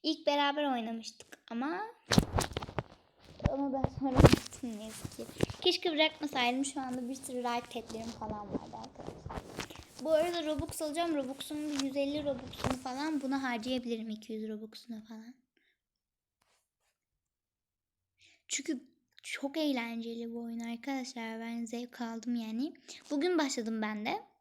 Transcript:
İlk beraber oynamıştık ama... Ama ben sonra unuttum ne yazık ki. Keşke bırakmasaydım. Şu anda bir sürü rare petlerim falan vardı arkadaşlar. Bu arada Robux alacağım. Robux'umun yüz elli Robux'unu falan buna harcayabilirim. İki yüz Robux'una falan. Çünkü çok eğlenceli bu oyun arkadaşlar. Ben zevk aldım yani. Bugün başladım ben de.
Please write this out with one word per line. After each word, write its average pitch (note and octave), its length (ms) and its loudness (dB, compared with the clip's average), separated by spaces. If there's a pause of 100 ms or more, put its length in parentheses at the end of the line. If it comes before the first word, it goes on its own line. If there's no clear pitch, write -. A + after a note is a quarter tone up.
İlk D#4 240 2
beraber C#4+ 440 4
oynamıştık A3+ 680 -4 (100)
ama... C#4+ 320 -2 (1700)
Ama C#4 220 0
ben C4+ 160 0 (100)
sonra C4+ 120 0
unuttum - 680 8
ne G#3+ 40 -10
yazık - 340 -12
ki. A3+ 80 -6 (360)
Keşke F4+ 300 4
bırakmasaydım. C#4+ 760 2
Şu C#4 160 -4
anda B3+ 280 -4
bir C4+ 60 -6
sürü B3 280 -6
rare A#3+ 260 0
petlerim A3+ 380 -8
falan G#3+ 460 -8
vardı A3 300 -6
arkadaşlar. - 580 -10 (640)
Bu D#4 80 4
arada E4 340 6
Robux D#4 360 0
alacağım. D#4+ 340 2
Robux'umun C#4 680 -2
yüz C4+ 140 0
elli C#4+ 280 0
Robux'unu B3+ 520 -2
falan C#4 440 0
buna C4+ 220 0
harcayabilirim. A#3+ 680 0
İki G#3+ 240 -6
yüz A3 160 -4
Robux'una A3 520 -10
falan. A3+ 320 -16 (3250)
Çünkü C#4 320 -2 (520)
çok C#4 260 -4
eğlenceli A#3 760 -2
bu A#3 80 -6
oyun A#3 180 -6
arkadaşlar. A#3 800 -4
Ben A#3 260 -4
zevk A#3+ 360 -6
aldım A#3 340 -2
yani. A3+ 380 -2 (380)
Bugün E4 260 4
başladım A3+ 440 2
ben G#3+ 240 -2
de. G4+ 180 0 (180)